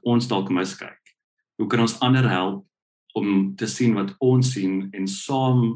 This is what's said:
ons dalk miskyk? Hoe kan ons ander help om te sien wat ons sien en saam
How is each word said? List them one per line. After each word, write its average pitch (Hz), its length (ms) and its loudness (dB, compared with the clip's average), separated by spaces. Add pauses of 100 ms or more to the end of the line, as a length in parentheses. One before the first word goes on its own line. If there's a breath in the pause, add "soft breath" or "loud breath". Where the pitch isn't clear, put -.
ons 120 260 2
dalk 98 240 -2
miskyk? - 460 -4 (600)
Hoe 107 120 -2
kan 117 120 2
ons 113 220 0
ander 127 240 4
help 95 360 -2 (520)
om 98 400 0
te 113 140 -4
sien 117 260 2
wat 98 240 -4
ons 127 320 4
sien 95 300 -2 (100)
en 95 160 -4
saam 131 540 0 (120)